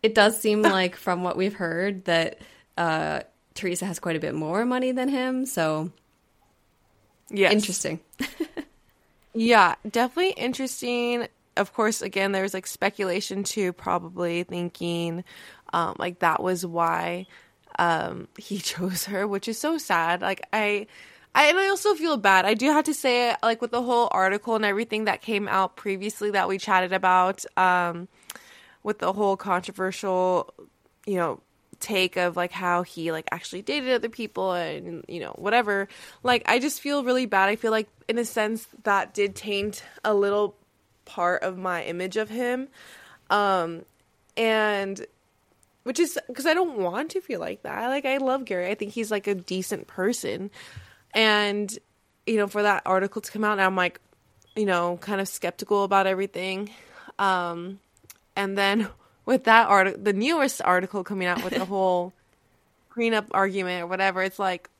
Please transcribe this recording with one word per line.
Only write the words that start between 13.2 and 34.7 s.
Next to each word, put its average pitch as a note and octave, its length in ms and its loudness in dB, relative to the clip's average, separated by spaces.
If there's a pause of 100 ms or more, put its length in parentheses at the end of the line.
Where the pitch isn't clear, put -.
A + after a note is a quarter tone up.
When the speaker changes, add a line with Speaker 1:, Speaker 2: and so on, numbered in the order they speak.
Speaker 2:
too, F#3 280 -2
probably F3 680 -4
thinking, E3+ 840 -6 (480)
um, E3+ 260 -2
like, F3+ 200 -6
that E3 240 2
was F#3 240 -2
why, E3+ 600 -2 (520)
um, - 580 -2
he - 220 -8
<laughs> - 0 -
chose F3 480 -4
her, G3+ 200 -2
which G3 220 -4
is A3 100 -6
so D#4+ 200 -2
sad. F3 420 0
Like, F#3 220 -4 (100)
I, G#3 340 0 (480)
I, D4 120 8
and E4+ 120 6
I G4 100 2
also G4+ 260 2
feel D#4 240 0
bad. F#3+ 260 6
I G#3 80 2
do B3 200 2
have D4+ 120 4
to D#4 100 0
say, A#3+ 480 2
like, A3+ 200 2
with A#3 80 -4
the A#3+ 100 0
whole A#3+ 300 2
article G3+ 440 2
and G#3+ 120 0
everything G#3+ 400 0
that - 160 -2
came G#3 260 -2
out F#3+ 280 0
previously G#3 560 -4
that F#3+ 140 2
we F#3+ 120 -2
chatted F#3 340 2
about, F#3 520 2 (120)
um, F3+ 520 2 (760)
with G#3 160 -4
the F#3+ 140 0
whole G3 240 2
controversial, F#3 1160 0 (540)
you G3+ 100 -2
know, E3 240 -2 (400)
take F#3 360 0
of, F3+ 200 0
like, F3+ 160 -2
how F3+ 300 0
he, E3+ 300 -6
like, D#3+ 200 -6
actually F3+ 300 -10
dated C4 300 -2
other A#3+ 160 0
people F#3+ 440 -4
and, E3+ 560 -6